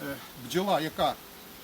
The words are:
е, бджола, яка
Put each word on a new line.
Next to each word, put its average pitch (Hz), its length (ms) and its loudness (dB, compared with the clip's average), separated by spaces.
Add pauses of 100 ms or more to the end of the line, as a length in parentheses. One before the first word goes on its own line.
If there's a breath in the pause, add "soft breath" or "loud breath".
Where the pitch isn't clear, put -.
е, 139 140 -4 (300)
бджола, 175 360 4
яка 156 320 2 (500)